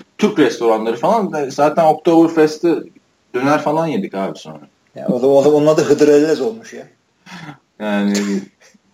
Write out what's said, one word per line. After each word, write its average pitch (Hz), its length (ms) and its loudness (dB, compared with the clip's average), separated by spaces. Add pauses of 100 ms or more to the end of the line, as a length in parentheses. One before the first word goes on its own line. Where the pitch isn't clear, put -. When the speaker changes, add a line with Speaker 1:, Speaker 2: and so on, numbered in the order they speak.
(180)
Speaker 1:
Türk 208 200 0
restoranları 117 580 0
falan. 160 540 -2
Zaten 151 340 0
Oktoberfest'te 160 920 2 (600)
döner 139 280 -2
falan 160 240 -2
yedik 101 280 -6
abi 95 240 -8
sonra. - 220 -20 (340)
Speaker 2:
Ya - 140 -12
o 123 140 -2
da, 135 40 2
o 139 180 4
da, 151 60 4
onun 151 160 2
adı 156 160 2
Hıdır 147 260 2
Ellez 147 320 4
olmuş - 320 -8
ya. - 140 -18 (920)
Speaker 1:
Yani 101 360 -2 (760)